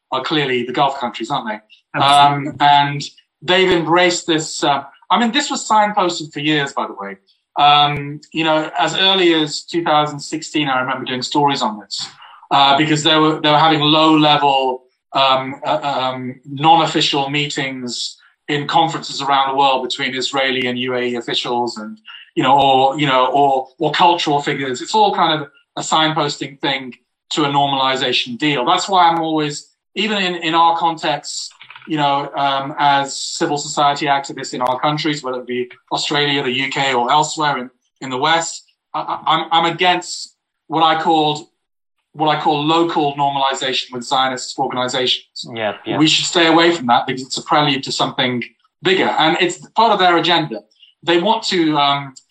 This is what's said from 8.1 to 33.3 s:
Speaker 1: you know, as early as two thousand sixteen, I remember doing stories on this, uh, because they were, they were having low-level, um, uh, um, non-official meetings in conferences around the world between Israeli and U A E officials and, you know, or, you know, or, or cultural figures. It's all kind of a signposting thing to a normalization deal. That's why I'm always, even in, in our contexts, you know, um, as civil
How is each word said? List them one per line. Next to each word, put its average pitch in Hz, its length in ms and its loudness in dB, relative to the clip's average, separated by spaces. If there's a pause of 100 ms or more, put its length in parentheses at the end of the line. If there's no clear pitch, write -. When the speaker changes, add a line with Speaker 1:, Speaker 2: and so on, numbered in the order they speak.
Speaker 1:
you 160 120 -2
know, 156 340 0
as 147 180 0
early 190 380 4
as 151 300 -2
two 170 200 -4
thousand 151 360 0
sixteen, 151 500 -6
I 131 100 0
remember 127 260 -4
doing 127 180 -6
stories 139 400 0
on 107 160 -4
this, - 280 -10 (440)
uh, 139 260 6
because 151 260 2
they 160 140 4
were, 156 240 2
they 151 80 2
were 151 80 6
having 151 220 4
low-level, 147 1040 2 (300)
um, 135 520 0
uh, 156 160 0
um, 131 640 -4
non-official 151 840 0
meetings 135 880 -6 (260)
in 147 200 -4
conferences 151 540 -4
around 135 300 0
the 135 60 -4
world 135 260 2
between 127 320 -4
Israeli 131 520 -2
and 123 100 -4
U 127 180 -4
A 123 60 -2
E 123 140 -2
officials 120 600 -4
and, 107 220 -12 (360)
you 156 80 0
know, 135 160 4
or, 135 400 4
you 147 80 0
know, 131 180 4
or, 135 440 2 (100)
or 151 120 0
cultural 170 480 2
figures. 135 400 -4
It's - 140 -8
all 214 220 4
kind 160 260 2
of 143 80 -10 (260)
a - 60 -6
signposting 151 800 -2
thing 131 320 -4 (380)
to 151 140 0
a - 20 2
normalization 135 880 0
deal. 151 280 0
That's 180 220 2
why 180 200 4
I'm 165 120 2
always, 156 540 -4 (220)
even 208 260 -2
in, 180 140 -2
in 165 180 -4
our 170 240 4
contexts, 165 720 -4 (400)
you 160 60 -2
know, 143 400 0
um, 139 420 -2
as 139 400 2
civil - 400 -4